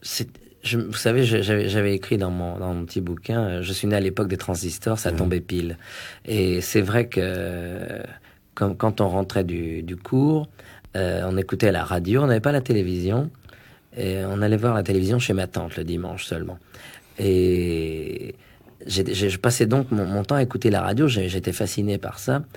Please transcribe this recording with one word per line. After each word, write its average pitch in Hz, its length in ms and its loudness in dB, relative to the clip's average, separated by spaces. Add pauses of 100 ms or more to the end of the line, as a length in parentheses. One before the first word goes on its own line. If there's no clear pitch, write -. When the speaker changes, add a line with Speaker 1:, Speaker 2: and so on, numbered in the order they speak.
Speaker 1:
c'est, - 260 -6 (340)
je, 113 160 -2
vous 107 160 -2
savez, 117 300 4
je, 110 180 4
j'avais, 104 280 2
j'avais 101 260 2
écrit 95 220 0
dans 92 140 0
mon, 87 280 -4
dans 90 140 -2
mon 87 100 -4
petit 82 160 -6
bouquin, 87 440 -4
euh, 90 180 -2
je 87 100 -6
suis 95 160 -2
né 104 80 2
à 101 60 2
l'époque 95 260 0
des 95 80 -2
transistors, 92 640 -4
ça 87 140 -2
Speaker 2:
Ah. - 40 -2
Speaker 1:
tombait 90 220 0
pile. 85 380 -4 (480)
Et 92 340 2
c'est 104 220 2
vrai 113 260 2
que, 95 160 0
euh, 90 800 -6 (520)
quand, 98 200 0
quand 110 240 0
on 104 80 4
rentrait 95 380 0
du, 82 380 -4
du 87 120 -8
cours, 147 540 2 (480)
euh, 90 320 0
on 92 80 0
écoutait 98 340 2
la 82 140 0
radio, 92 380 2
on 147 40 4
n'avait 117 140 4
pas 143 100 2
la 143 100 2
télévision, 101 680 0 (680)
et 95 280 -2
on 101 160 -2
allait 107 160 4
voir 120 160 2
la 104 100 2
télévision 95 340 2
chez 123 140 0
ma 95 160 0
tante 82 300 -6
le 82 80 -4
dimanche 87 400 -4
seulement. 85 320 -6 (600)
Et 87 1160 2 (500)
j'ai, 95 180 0 (100)
j'ai, 98 160 2
je 92 100 -2
passais 123 260 2
donc 127 260 2
mon, 104 140 2
mon 98 180 -2
temps 143 120 0
à 139 80 4
écouter 120 260 0
la 95 120 2
radio, 107 260 2
j'ai, 104 220 0
j'étais 92 240 -2
fasciné 104 440 -2
par 98 220 -8
ça, 139 240 -2 (140)